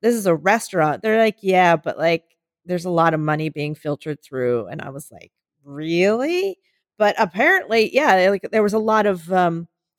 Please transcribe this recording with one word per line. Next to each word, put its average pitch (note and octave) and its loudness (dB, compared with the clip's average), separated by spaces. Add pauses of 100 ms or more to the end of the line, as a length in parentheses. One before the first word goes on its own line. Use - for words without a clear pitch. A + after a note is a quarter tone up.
This A#3+ 2
is G#3 -4
a E3+ 4
restaurant." D#3+ -2
They're A3 0
like, A3 0
"Yeah, F#3 4
but, D3+ -6
like, E3 0 (420)
there's F3 -4
a F3+ -6
lot E3 2
of D#3 -2
money D3+ -2
being D3 -8
filtered D3 -8
through." B2 -4
And C3+ -12
I C#3 -12
was C#3 -16
like, - -20 (320)
"Really?" G#3 -2 (400)
But G#3 2
apparently, A3+ 0
yeah, F#3+ 4
like, G3+ -2
there A3 2
was G#3 0
a A3 0
lot A3 0
of, F3+ -4
um, E3+ 0 (320)